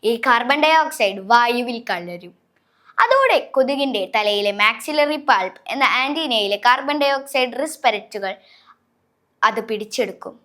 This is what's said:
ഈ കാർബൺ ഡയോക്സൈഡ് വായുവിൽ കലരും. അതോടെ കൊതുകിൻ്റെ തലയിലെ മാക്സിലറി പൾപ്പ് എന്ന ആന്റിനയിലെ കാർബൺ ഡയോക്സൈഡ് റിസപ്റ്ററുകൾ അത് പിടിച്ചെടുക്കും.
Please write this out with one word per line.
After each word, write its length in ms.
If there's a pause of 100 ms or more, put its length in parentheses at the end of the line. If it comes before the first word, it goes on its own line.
(100)
ഈ 40 (120)
കാർബൺ 400
ഡയോക്സൈഡ് 560 (100)
വായുവിൽ 460 (120)
കലരും. 440 (720)
അതോടെ 340 (160)
കൊതുകിൻ്റെ 500 (120)
തലയിലെ 360 (120)
മാക്സിലറി 560 (100)
പൾപ്പ് 320 (100)
എന്ന 120 (180)
ആന്റിനയിലെ 640
കാർബൺ 400
ഡയോക്സൈഡ് 560
റിസപ്റ്ററുകൾ 720 (1120)
അത് 120 (100)
പിടിച്ചെടുക്കും. 760